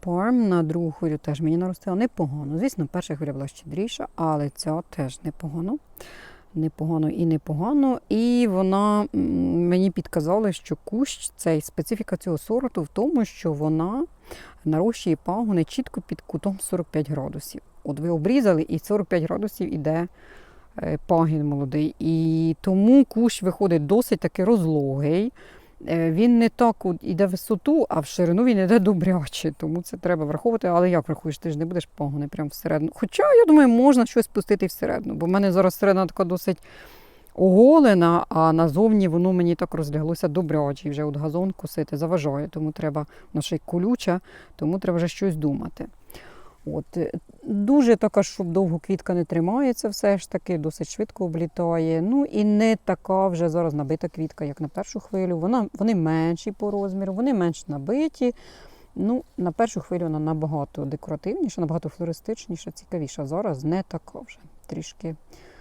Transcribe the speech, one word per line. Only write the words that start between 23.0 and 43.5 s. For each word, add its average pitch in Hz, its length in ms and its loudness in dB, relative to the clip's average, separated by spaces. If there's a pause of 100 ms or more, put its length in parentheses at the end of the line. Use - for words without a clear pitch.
кущ 226 380 0
виходить 170 420 2
досить 202 340 2
таки 180 240 -2
розлогий. 160 920 2 (540)
Е, 165 240 0
він 233 280 4
не 233 100 4
так - 360 0
от 175 160 -2
іде 190 240 0
в 190 40 -2
висоту, 226 600 0
а - 100 -2
в 151 60 -4
ширину 180 380 0
він 247 140 4
іде 190 220 4
добряче. 180 800 0
Тому 165 240 -4
це - 160 -14
треба 170 280 -2
враховувати. 190 420 -2
Але 175 220 4
як 175 180 2
врахуєш, 156 300 -6
ти 170 140 -6
ж 147 60 -4
не 160 80 -4
будеш 175 200 -6
пагони 143 420 -6
прямо 147 220 -8
всередину. 156 460 -4
Хоча, - 280 -2
я 539 220 8
думаю, 302 220 10
можна 247 380 6
щось 233 220 0
пустити 202 380 0
всередину. 165 500 -4
Бо 151 100 -4
в 170 40 0
мене 196 220 2
зараз 185 240 4
середина 190 300 2
така - 180 -4
досить 180 340 -2 (800)
оголена, 190 920 8
а 160 240 4
назовні 185 540 4
воно 175 260 2
мені 175 220 2
так - 180 -6
розляглося 156 540 -4
добряче. 151 600 -2
І 147 40 -4
вже 143 120 -4
от 147 140 -4
газон 160 340 -2
косити 160 460 -6
заважає, 151 500 -2
тому 156 240 -6
треба, 151 340 -6 (280)
воно 151 80 -2
ще - 140 -4